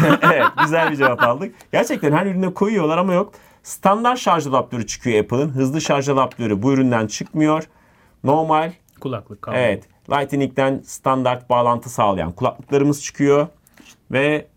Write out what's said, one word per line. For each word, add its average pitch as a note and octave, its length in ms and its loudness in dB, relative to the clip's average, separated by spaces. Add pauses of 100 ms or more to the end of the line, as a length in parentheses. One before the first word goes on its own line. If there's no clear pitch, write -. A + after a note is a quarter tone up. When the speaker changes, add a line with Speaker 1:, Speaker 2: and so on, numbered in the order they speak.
Speaker 1:
<laughs> C#4+ 200 4
Evet, - 220 4 (180)
güzel - 280 2
bir D4 60 -4
cevap C#4+ 260 0
aldık. B2+ 320 0 (180)
Gerçekten G3 400 0
her F3 140 2
ürüne F#3 280 -2
koyuyorlar F3 440 0
ama F#3 140 0
yok. F#3 200 0 (300)
Standart A#3 560 0
şarj E3 280 0
adaptörü B2 400 -2
çıkıyor G#2+ 380 0
Apple'ın. C3 240 -2
Hızlı C3+ 320 -2
şarj C#3+ 280 -2
adaptörü A#2 540 0
bu C3+ 100 2
üründen B2 340 2
çıkmıyor. D#3 600 -2 (560)
Normal. D#3 480 0 (280)
Speaker 2:
Kulaklık, A#2 420 -12
kablo. - 160 -6
Speaker 1:
Evet. G#2+ 260 0 (260)
Lightning'den C#3 720 -2
standart B2 680 -2
bağlantı A#2+ 400 0
sağlayan F#2+ 420 0
kulaklıklarımız C#3 720 0
çıkıyor. C#3+ 420 2 (640)
Ve D3 360 -2 (100)